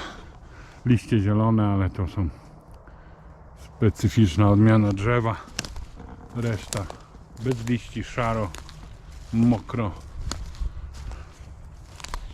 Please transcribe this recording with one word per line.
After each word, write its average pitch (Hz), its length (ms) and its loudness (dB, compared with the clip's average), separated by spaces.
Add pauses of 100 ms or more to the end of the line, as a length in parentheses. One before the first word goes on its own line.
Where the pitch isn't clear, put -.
(880)
liście 120 340 4
zielone, 107 460 4
ale 98 240 2
to 95 180 -4
są 92 200 -2 (1400)
specyficzna 104 840 4
odmiana 107 420 6
drzewa. 110 440 0 (1000)
Reszta 113 480 -4 (600)
bez 120 220 -4
liści, 117 380 -4
szaro, 113 460 -2 (840)
mokro. 113 580 2 (2500)